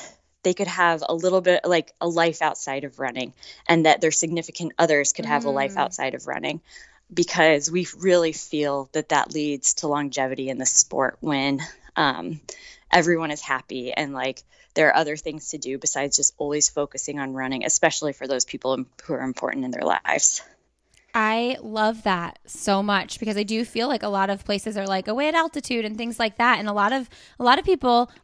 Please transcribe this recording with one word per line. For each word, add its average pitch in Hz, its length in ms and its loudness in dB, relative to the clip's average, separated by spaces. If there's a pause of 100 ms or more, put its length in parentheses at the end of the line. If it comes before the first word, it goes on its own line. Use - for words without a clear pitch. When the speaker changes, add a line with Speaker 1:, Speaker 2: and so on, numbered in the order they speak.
(420)
Speaker 1:
they 180 100 4
could 190 140 -2
have 175 420 2
a - 60 0
little 185 260 2
bit, 180 240 2
like, 170 280 2 (100)
a 170 60 0
life 165 340 2
outside 143 420 -4
of 135 140 -14
running, 127 340 -4 (340)
and 165 200 6
that - 160 6
their 160 80 2
significant 165 680 -4
others 151 360 4
could - 100 -6
have 143 220 0
a 143 40 2
life 139 240 0
Speaker 2:
Mm. - 40 -2
Speaker 1:
outside 135 360 -2
of - 120 -12
running, 143 340 -6 (520)
because 160 580 4
we 180 160 -2 (100)
really 175 360 4
feel 143 600 -4
that 156 160 -4
that 143 240 2
leads 147 420 -2
to - 140 -4
longevity 135 600 -2
in 123 80 -6
the 131 80 -4
sport - 540 0
when, 139 400 0 (360)
um, 143 440 -2 (500)
everyone 165 400 4
is 151 100 -6
happy 127 540 -6
and, 143 180 -4
like, 131 300 -6 (320)
there 156 140 6
are - 80 4
other 151 200 0
things 156 340 -10
to 156 80 -10
do 135 200 -6
besides 139 380 -2
just - 220 0
always 147 300 0
focusing 143 500 -6
on 135 140 -6
running, 131 320 -4
especially 156 480 0
for - 140 -10
those 131 180 -2
people 131 300 -4
im-, 131 120 -4 (180)
who 156 100 -6
are 131 80 -4
important 131 420 -4
in 127 60 -6
their - 140 -6
lives. - 580 0 (720)
Speaker 2:
I 226 460 -2
love 220 400 -2
that 180 440 -2
so 196 360 0
much 202 380 -2
because 214 160 -2
I 208 80 0
do 220 200 -2
feel 226 220 -2
like 262 160 -2
a 208 60 -4
lot 196 220 0
of 196 140 -4
places 202 320 -4
are, 196 100 -4
like, 190 200 -2
away 262 220 0
at 311 60 0
altitude 302 500 0
and 214 120 -6
things 233 220 -6
like 220 200 -2
that. 240 200 4
And 214 100 -4
a 208 40 -2
lot 208 200 2
of, 262 160 -2 (300)
a 247 60 -4
lot 262 160 6
of - 40 -10
people 247 460 4 (140)